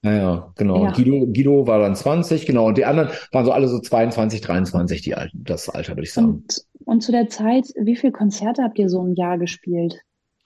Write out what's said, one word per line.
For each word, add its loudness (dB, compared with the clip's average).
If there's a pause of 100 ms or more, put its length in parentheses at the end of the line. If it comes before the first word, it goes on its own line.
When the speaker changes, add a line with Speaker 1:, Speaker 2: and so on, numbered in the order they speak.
Speaker 1:
Ja, 0
ja, -2
genau. 2
Speaker 2:
Ja. 0
Speaker 1:
Guido, 2
Guido 2
war 4
dann 2
zwanzig, 0
genau. 4
Und 2
die 4
anderen 2 (220)
waren 2
so 4
alle 4
so -2
zweiundzwanzig, 0
dreiundzwanzig, -2
die -6
Al-, -8
das -8
Alter, -10
würde -8
ich -10
sagen. 2
Speaker 2:
Und, -6 (220)
und 0
zu -4
der 2
Zeit, 0 (180)
wie 0
viele 0
Konzerte -2
habt -2
ihr 2
so 0
im 0
Jahr -2
gespielt? -4 (440)